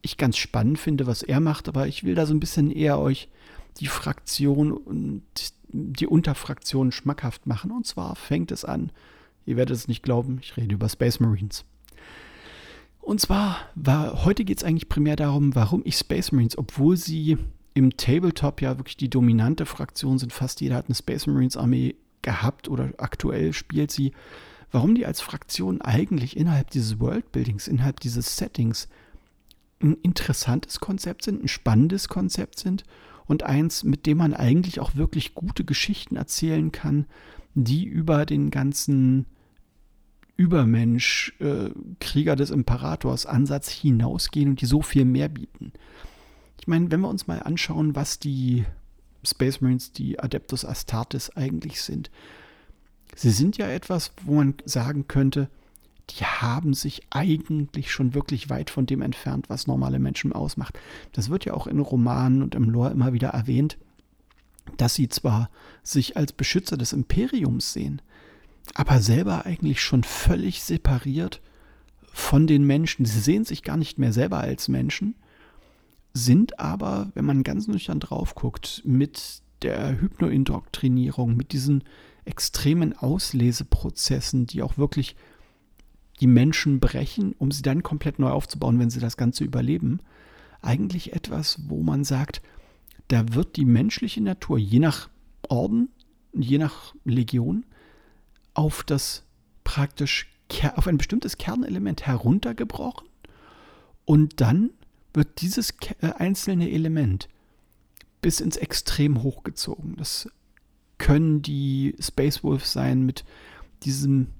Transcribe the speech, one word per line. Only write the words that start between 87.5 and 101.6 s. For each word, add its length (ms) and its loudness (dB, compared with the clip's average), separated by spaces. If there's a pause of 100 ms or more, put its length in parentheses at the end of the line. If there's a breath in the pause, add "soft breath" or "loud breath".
sie 120 -6
dann 200 0
komplett 360 -4
neu 120 2
aufzubauen, 480 0
wenn 120 4
sie 100 -6
das 160 -4
Ganze 280 0
überleben, 560 0 (640 loud breath)
eigentlich 500 -2
etwas, 560 -6
wo 140 -4
man 220 0
sagt, 360 -2 (680 soft breath)
da 260 2
wird 220 0
die 80 2
menschliche 580 4
Natur 360 0
je 200 4
nach 320 2 (380)
Orden, 420 0 (420)
je 260 2
nach 360 -4 (100)
Legion 600 0 (880 soft breath)
auf 280 0
das 420 -4 (400)
praktisch 640 -2 (180)
Ker-, 300 -2
auf 80 0
ein 120 2
bestimmtes 380 -2
Kernelement 720 -4